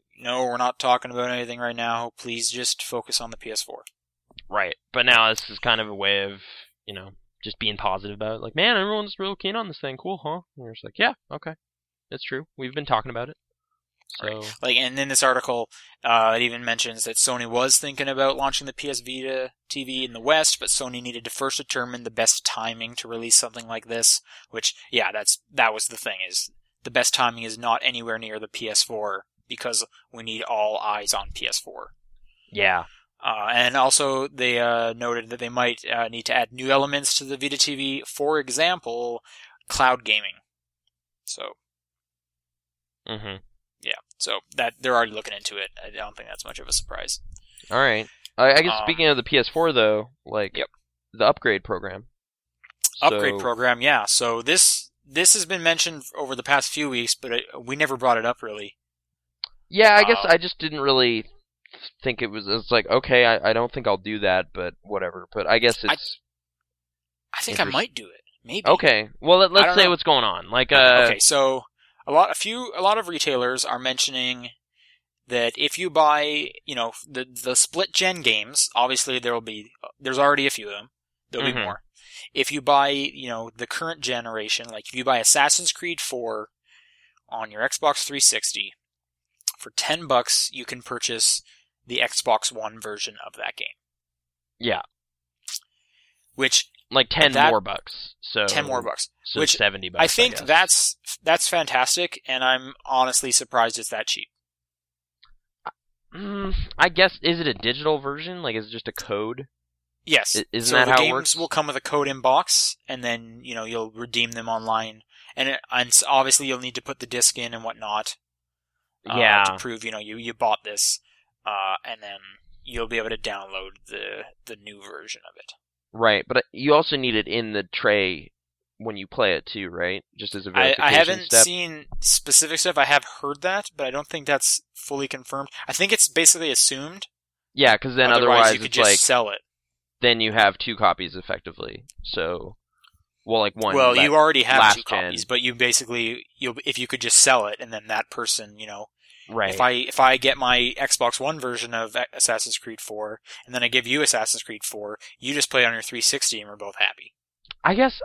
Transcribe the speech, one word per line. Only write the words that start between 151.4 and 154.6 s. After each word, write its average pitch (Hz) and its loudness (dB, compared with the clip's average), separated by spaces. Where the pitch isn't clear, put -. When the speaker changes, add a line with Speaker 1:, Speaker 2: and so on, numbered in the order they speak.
Speaker 1:
of 113 -6
A-, 123 -2
Assassin's 117 -2
Creed 113 -14
four, 107 -10
and 127 -12
then 120 -2
I 120 0
give 120 2
you 139 0
Assassin's 113 0
Creed 107 -14